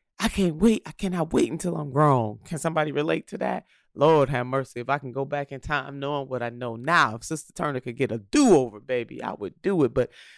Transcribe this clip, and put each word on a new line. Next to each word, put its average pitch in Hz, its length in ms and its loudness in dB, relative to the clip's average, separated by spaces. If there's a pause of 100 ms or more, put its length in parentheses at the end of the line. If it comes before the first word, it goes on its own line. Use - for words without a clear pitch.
(180)
"I 220 120 0
can't 175 260 0
wait. 214 300 4
I 156 80 -16
cannot 175 380 -4
wait - 200 2
until 170 240 -6
I'm 147 160 -8
grown." 127 540 2
Can 165 120 -8
somebody 156 340 -2
relate 151 360 -2
to - 100 -12
that? - 280 -6 (280)
Lord 143 360 4
have 123 180 -2
mercy. 131 320 -4
If 120 100 -6
I 139 100 0
can 135 120 -12
go 135 140 -6
back 143 260 -6
in 135 80 -12
time 139 400 -6
knowing 139 300 -4
what 127 120 -4
I 120 80 -4
know 120 280 -8
now, 135 380 2
if 117 100 -14
Sister - 260 -8
Turner 143 300 -4
could 120 160 -10
get 131 160 0
a 117 60 -4
do-over, 131 600 4
baby, 123 420 -4
I 113 120 -6
would - 280 -10
do 185 220 2
it. 120 100 2
But 123 180 0 (260)